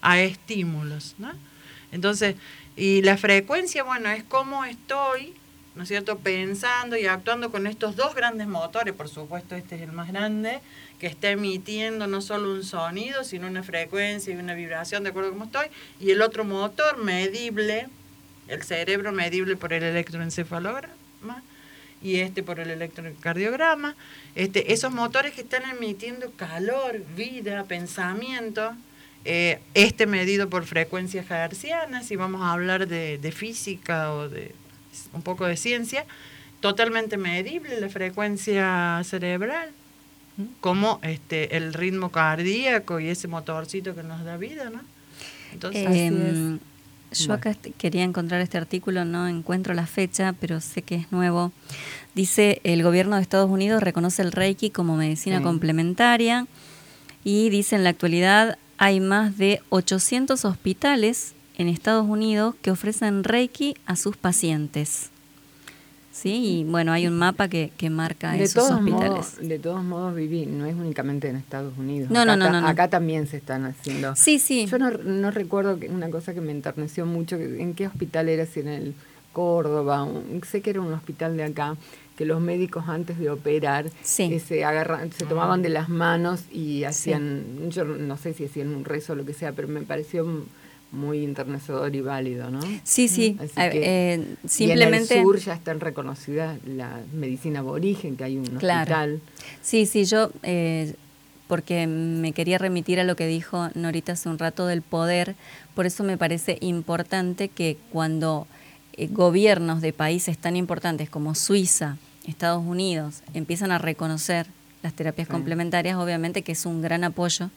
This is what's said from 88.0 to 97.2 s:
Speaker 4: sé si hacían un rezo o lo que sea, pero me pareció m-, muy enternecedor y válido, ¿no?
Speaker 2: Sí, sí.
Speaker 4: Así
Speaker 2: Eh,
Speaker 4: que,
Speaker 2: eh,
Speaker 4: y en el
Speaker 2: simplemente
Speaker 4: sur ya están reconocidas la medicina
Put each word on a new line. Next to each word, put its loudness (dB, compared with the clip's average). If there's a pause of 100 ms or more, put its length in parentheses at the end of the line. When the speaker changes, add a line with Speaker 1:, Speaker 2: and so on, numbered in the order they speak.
Speaker 4:
sé -6
si -8
hacían -6
un -4
rezo -6
o -4
lo -6
que -8
sea, -6
pero -6
me -4
pareció -4
m-, -4 (500)
muy -2
enternecedor -4
y -2
válido, -4
¿no? -6 (240)
Speaker 2:
Sí, 4
sí. 2
Speaker 4:
Así -8
Speaker 2:
Eh, 4
Speaker 4:
que, 2
Speaker 2:
eh, 4
Speaker 4:
y -
en 0 (220)
el -12
Speaker 2:
simplemente 6
Speaker 4:
sur 8
ya -4
están -4
reconocidas -4
la -8 (140)
medicina -4